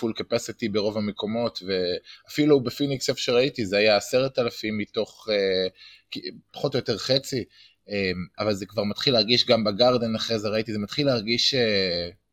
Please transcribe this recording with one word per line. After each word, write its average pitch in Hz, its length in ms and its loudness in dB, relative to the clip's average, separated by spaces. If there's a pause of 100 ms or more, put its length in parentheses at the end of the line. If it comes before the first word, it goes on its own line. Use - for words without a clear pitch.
full 113 200 -2
capacity 117 520 -4
ברוב 101 240 0
המקומות, 107 680 -4
ואפילו 95 920 0
בפיניקס 139 480 -4
איפה 131 120 0
שראיתי 127 460 2
זה 95 100 0
היה 104 200 6
עשרת 127 420 0
אלפים 110 400 -4
מתוך, - 540 -6
אה, 95 340 2 (440)
כ-, - 80 -10 (340)
פחות 143 220 -4
או 131 40 2
יותר 113 200 -2
חצי, 131 460 -2 (440)
אמ, 92 380 -2 (120)
אבל 107 160 0
זה 98 120 -8
כבר - 180 -4
מתחיל 104 280 -2
להרגיש 117 340 4
גם 113 180 4
בגרדן 113 500 2
אחרי 113 240 -2
זה 104 100 -4
ראיתי, 110 240 -2
זה 107 60 -4
מתחיל 123 280 -2
להרגיש, 117 480 0
אה, 95 540 2 (240)